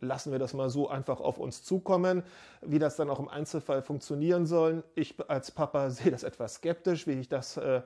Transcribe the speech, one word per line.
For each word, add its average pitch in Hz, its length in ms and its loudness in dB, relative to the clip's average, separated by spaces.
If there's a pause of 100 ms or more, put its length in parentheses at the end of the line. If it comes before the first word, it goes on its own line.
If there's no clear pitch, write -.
lassen 131 320 -4
wir 135 60 0
das 127 140 -2
mal 135 160 0
so 139 220 0
einfach 135 300 -2
auf - 180 0
uns - 260 -8
zukommen. 185 600 2 (360)
Wie 156 180 0
das 151 180 2
dann 147 120 0
auch 139 120 -2
im 147 80 -6
Einzelfall 147 520 -2
funktionieren 151 640 2
soll, 160 400 4 (100)
ich 156 200 -2 (160)
als 135 200 -2
Papa 139 400 0
<laughs> - 0 -
sehe 127 200 4
das 123 140 -4
etwas 120 320 -6
skeptisch, 165 500 0
wie 156 60 0
ich 131 180 -2
das, 131 260 -4
äh, 131 280 2